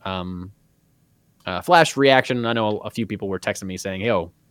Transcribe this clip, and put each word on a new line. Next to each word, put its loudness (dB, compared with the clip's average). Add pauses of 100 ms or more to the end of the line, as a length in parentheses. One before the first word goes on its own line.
um, -6 (920)
uh, -6
Flash 4
reaction. 4
I 0
know 0
a -10
few -4
people -6
were -4
texting -6
me -8
saying, -6
"Yo, 0 (180)